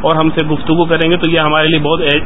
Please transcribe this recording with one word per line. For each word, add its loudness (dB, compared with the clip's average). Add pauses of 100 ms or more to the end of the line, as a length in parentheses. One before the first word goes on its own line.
اور 0
ہم 2
سے -2
گفتگو 0
کریں 0
گے، 2
تو 0
یہ 0
ہمارے 0
لیے 0
بہت 0 (240)